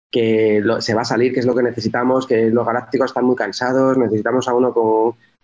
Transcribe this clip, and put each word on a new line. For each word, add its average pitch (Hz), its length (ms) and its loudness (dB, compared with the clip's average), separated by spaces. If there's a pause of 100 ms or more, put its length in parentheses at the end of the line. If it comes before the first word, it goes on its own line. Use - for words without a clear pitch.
(100)
que 110 500 2
lo, 107 200 0
se 113 140 -2
va 110 80 0
a - 20 -2
salir, 123 280 0
que 135 60 -2
es 120 80 -2
lo 123 80 0
que 127 80 0
necesitamos, 123 640 -2
que 113 240 2
los 117 160 2
galácticos 120 460 -2
están 123 120 -2
muy 123 120 2
cansados, 131 600 0
necesitamos 117 520 -2
a 120 60 -2
uno 123 200 2
con, 113 400 0 (300)